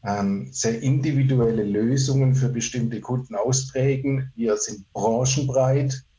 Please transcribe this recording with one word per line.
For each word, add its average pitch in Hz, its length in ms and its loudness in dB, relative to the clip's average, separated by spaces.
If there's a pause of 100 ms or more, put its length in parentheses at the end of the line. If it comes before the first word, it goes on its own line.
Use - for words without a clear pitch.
ähm, 98 480 -2
sehr 117 300 -2
individuelle 131 840 2
Lösungen 131 720 2
für 131 160 2
bestimmte 113 500 -4
Kunden 127 360 -6
ausprägen. 131 1000 -2
Wir 110 220 0
sind 104 360 -10
branchenbreit, 131 1080 0 (160)